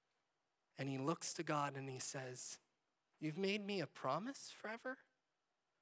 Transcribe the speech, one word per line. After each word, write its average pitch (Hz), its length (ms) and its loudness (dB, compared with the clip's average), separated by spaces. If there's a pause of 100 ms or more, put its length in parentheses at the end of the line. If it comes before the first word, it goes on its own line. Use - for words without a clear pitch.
(760)
And 139 120 -2
he 135 80 0
looks 156 380 2
to 170 80 -2
God 147 320 4
and 135 120 -4
he 127 120 -6
says, 127 580 -4 (640)
"You've 156 180 -2
made 196 260 4
me 196 180 0
a - 40 2
promise 175 640 0
forever? 240 480 -6 (840)